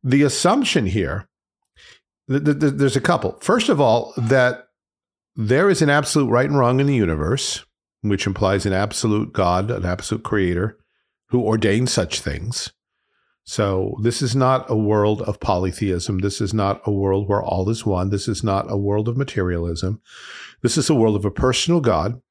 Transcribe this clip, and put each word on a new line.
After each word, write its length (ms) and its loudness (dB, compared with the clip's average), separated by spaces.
The 200 4
assumption 600 2
here, 420 -2
th-, 140 0
th-, 160 2
th-, 140 2
there's 220 0
a 60 2
couple. 400 0
First 280 2
of 120 2
all, 360 2
that 500 2
there 340 2
is 120 2
an 80 4
absolute 400 2
right 200 2
and 80 0
wrong 220 4
in 80 2
the 80 2
universe, 720 0
which 240 0
implies 400 0
an 80 0
absolute 600 -2
God, 360 0
an 160 -4
absolute 380 -4
creator 540 0
who 140 0
ordains 500 2
such 300 -2
things. 500 -8
So 580 -2
this 200 0
is 140 -2
not 340 2
a 80 0
world 460 2
of 160 -6
polytheism. 800 -2
This 220 -2
is 120 -2
not 320 0
a 60 0
world 360 0
where 160 0
all 260 -2
is 160 -4
one. 240 0
This 180 -4
is 160 -4
not 280 -2
a 60 -2
world 320 0
of 80 -4
materialism. 840 -4
This 160 0
is 120 0
a 60 4
world 200 4
of 100 -2
a 60 0
personal 500 0
God 500 0